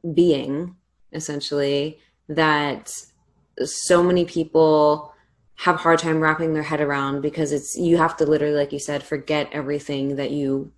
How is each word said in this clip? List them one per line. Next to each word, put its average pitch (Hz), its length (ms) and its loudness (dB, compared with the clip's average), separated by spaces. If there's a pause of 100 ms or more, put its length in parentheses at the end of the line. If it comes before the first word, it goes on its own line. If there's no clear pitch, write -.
(140)
being, 156 600 0 (360)
essentially, 143 840 -4 (300)
that 147 640 0 (720)
so - 380 2
many 180 220 2
people 156 880 2 (440)
have 175 180 2
a 160 40 -2
hard 165 200 4
time 160 220 0
wrapping 160 320 0
their 151 100 -2
head 151 180 -2
around, 139 400 -2
because 147 320 -2
it's, 143 240 -6
you 170 200 2
have 165 200 2
to 160 80 2
literally, 147 300 2
like 143 180 0
you 143 60 -8
said, 139 240 -6
forget 147 500 -4
everything 139 640 -4
that 139 140 -4
you 139 480 -4